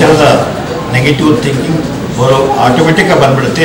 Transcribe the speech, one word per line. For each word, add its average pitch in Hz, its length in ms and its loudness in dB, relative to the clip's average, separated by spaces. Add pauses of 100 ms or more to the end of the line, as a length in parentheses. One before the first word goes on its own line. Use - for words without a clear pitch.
ಥರದ 151 260 4 (680)
ನೆಗೆಟಿವ್ 147 360 2 (140)
ಥಿಂಕಿಂಗ್ 139 360 -2 (360)
ಬರೋ 131 200 0 (280)
ಆಟೋಮೆಟಿಕ್ಕಾಗಿ 160 580 2
ಬಂದ್ಬಿಡುತ್ತೆ, 135 400 0